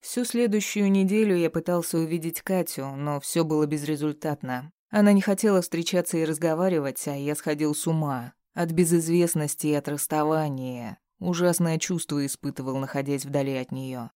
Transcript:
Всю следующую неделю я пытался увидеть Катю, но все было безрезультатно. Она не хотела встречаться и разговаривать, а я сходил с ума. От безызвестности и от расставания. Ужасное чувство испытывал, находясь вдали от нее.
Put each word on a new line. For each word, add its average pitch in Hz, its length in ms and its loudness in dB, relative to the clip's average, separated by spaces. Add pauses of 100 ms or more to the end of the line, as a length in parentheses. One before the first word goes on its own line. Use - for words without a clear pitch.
Всю - 220 -4
следующую 208 680 2
неделю 196 440 4
я 170 140 2
пытался 170 480 -2
увидеть 165 440 -2
Катю, 175 440 -2 (100)
но 143 240 -4
все - 240 0
было 151 220 2
безрезультатно. 147 1040 -4 (200)
Она 208 220 6
не 202 80 6
хотела 196 400 2
встречаться 170 560 -2
и 160 80 2
разговаривать, 160 840 0
а 147 80 -4
я 143 180 -2
сходил 151 400 -2
с - 140 -4
ума. 143 460 -2 (200)
От 170 180 -2
безызвестности 165 960 2
и 151 60 4
от 143 140 0
расставания. 147 1120 -2 (200)
Ужасное 175 600 2
чувство 156 460 -4
испытывал, 135 520 -6
находясь 135 480 -4
вдали 139 300 -2
от 127 160 -6
нее. 131 440 -8